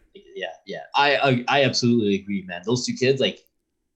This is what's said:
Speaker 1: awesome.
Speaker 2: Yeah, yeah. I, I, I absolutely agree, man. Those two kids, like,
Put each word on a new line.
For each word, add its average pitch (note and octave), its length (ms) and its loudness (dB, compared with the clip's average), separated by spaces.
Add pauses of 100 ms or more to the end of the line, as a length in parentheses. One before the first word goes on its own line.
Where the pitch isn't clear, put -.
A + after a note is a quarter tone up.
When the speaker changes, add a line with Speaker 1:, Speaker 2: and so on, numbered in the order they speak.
(160)
Speaker 1:
awesome. - 80 -20 (120)
Speaker 2:
Yeah, F#2 120 -8 (180)
yeah. E2+ 160 -12 (140)
I, C#3+ 220 4
I, B2 300 2
I C#3+ 160 4
absolutely A#2 520 2
agree, F#2+ 280 -6
man. F2 220 -12
Those B2 200 0
two A#2+ 100 -6
kids, C3 260 0
like, G2 180 -2 (560)